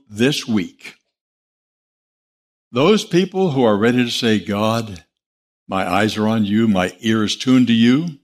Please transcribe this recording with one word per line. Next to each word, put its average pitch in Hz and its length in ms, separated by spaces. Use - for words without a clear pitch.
this 120 380
week 104 480
those 170 340
people 190 460
who 135 120
are 107 140
ready 123 260
to 120 60
say, 110 300
"God, 104 640
my 95 200
eyes 101 300
are 107 100
on 110 160
you, 107 240
my 95 340
ear 110 220
is 98 120
tuned 127 320
to 117 60
you. 127 500